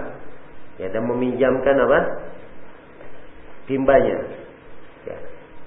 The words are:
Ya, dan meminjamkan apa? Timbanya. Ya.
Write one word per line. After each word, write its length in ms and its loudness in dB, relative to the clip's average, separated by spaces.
Ya, 80 -4
dan 160 0
meminjamkan 720 4
apa? 220 6
Timbanya. 480 6
Ya. 120 -10